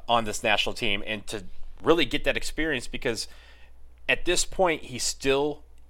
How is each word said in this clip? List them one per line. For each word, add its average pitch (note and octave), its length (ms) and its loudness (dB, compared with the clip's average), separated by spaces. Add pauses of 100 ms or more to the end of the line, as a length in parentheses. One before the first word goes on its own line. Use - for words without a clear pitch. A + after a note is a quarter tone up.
on A#2 180 4
this - 180 -2
national G#2+ 300 2
team G2+ 320 0
and G#2+ 200 -6
to G#2 160 -6 (400)
really D#3+ 220 6
get C#3 180 0
that - 140 2
experience D3+ 500 -2
because A#2+ 400 -2 (800)
at B2+ 200 2
this F3 180 4
point, E3+ 380 0
he B2 160 -8
still C#3 640 0 (280)